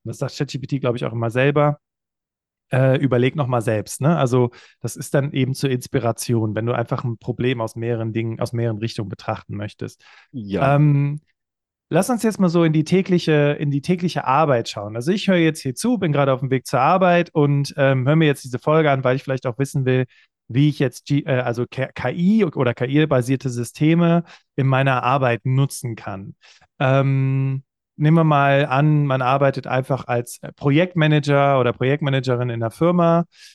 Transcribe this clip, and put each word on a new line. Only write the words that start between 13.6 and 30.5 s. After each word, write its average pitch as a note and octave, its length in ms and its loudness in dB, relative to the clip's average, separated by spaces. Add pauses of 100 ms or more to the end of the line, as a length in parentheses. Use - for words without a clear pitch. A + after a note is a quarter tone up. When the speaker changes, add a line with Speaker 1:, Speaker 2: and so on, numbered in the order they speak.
Speaker 1:
die C#3 100 -2
tägliche E3+ 440 -2
Arbeit C3+ 440 2
schauen. G#2+ 260 -8
Also B2 160 -4
ich G#3 160 -2
höre F#3+ 80 4
jetzt D#3+ 240 2
hier C3 160 -6
zu, A#3+ 220 -2
bin F3 160 -2
gerade C#3 180 2
auf B2+ 80 0
dem C3 100 -4
Weg C3 160 -2
zur C3 140 -2
Arbeit F3 540 2
und, C#3+ 420 0
ähm, C3+ 320 2
höre D3+ 80 4
mir D#3+ 120 4
jetzt C#3 180 -2
diese B2 140 -6
Folge D#3 300 2
an, C3+ 140 0
weil B2+ 140 2
ich C#3 60 -8
vielleicht C3 220 -4
auch B2 140 -6
wissen C#3 240 -2
will, B2+ 220 2 (420)
wie C#3 220 4
ich C#3+ 100 -4
jetzt - 280 -2
G-, C#3+ 180 0
äh, B2+ 160 0
also B2 280 -2
K-, C3 240 -6
K - 180 -4
I F#3+ 340 2
oder A#2+ 280 0
K-I-basierte C3+ 760 0
Systeme E3 720 2 (320)
in C3+ 120 0
meiner C3 360 2
Arbeit B2 400 0
nutzen C3 540 -2
kann. G2+ 380 -12 (440)
Ähm, C3+ 840 0 (340)
nehmen D#3 180 4
wir E3 80 4
mal C#3+ 420 4
an, D3 400 2
man C3 160 0
arbeitet C3+ 460 0
einfach C3 400 -4
als B2 320 -4 (160)